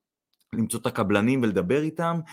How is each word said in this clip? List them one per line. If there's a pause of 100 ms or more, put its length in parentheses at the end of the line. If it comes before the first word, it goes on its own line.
(520)
למצוא
את
הקבלנים
ולדבר
איתם, (120)